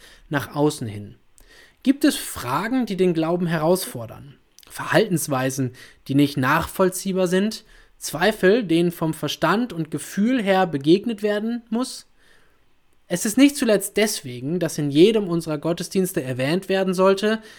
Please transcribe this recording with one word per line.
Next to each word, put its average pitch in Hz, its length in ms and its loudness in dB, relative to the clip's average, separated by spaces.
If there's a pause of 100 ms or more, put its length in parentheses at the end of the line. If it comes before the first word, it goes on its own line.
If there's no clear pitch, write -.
(280)
nach - 260 -4
außen 147 320 0
hin. 101 300 -12 (680)
Gibt 269 220 2
es 294 140 2
Fragen, 208 680 -4
die 196 120 -4
den 180 160 4
Glauben 165 340 0
herausfordern? 151 880 -2 (340)
Verhaltensweisen, 135 1000 -2 (380)
die 135 60 0
nicht 143 200 4
nachvollziehbar 180 920 0
sind? 190 360 -2 (340)
Zweifel, 208 680 2
denen 170 260 2
vom 160 220 -2
Verstand 180 580 -2
und 165 180 -6
Gefühl 220 520 -2
her 190 260 2
begegnet 180 560 0
werden 214 460 -2
muss? 240 360 -4 (1000)
Es - 180 -2
ist 208 120 -6
nicht 277 180 6
zuletzt 208 400 0
deswegen, 151 640 -2
dass 165 180 -4
in 147 140 -2
jedem 202 380 6
unserer 160 280 -2
Gottesdienste 170 640 -2
erwähnt 131 460 -2
werden 190 260 0
sollte, 196 460 2 (200)